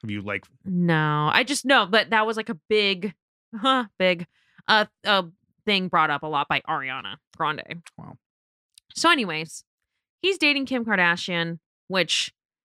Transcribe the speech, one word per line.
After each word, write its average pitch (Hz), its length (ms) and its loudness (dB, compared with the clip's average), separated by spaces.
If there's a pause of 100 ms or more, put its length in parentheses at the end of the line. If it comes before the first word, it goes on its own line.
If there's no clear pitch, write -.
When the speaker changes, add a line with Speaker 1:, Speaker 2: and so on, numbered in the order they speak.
Speaker 1:
Have 110 80 -8
you, 104 120 -6
like 101 240 -8 (180)
Speaker 2:
No, 156 680 0
I 233 120 2
just 269 220 -4
know, 247 200 4
but 202 240 2
that 220 160 2
was, 226 100 -4
like, 220 120 -8
a 220 100 -8 (100)
big, 202 460 0 (400)
huh, 254 300 0 (140)
big, 180 280 2 (420)
uh, 214 180 4 (180)
uh, 196 200 2 (420)
thing 190 220 2
brought 156 220 4
up 143 120 -2
a 160 40 -8
lot 147 220 -2
by 139 200 2
Ariana 131 480 -6 (200)
Grande. 156 460 -4 (160)
Speaker 1:
Wow. - 180 -16 (760)
Speaker 2:
So 330 160 4
anyways, 170 540 -2 (580)
he's 370 160 0
dating 285 280 2
Kim 247 180 -2
Kardashian, 175 720 0 (300)
which - 440 0 (320)